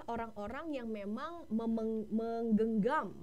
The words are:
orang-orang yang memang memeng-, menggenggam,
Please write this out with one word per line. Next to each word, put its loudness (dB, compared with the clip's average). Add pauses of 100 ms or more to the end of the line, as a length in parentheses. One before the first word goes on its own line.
orang-orang -4
yang -4
memang -4
memeng-, 0
menggenggam, 2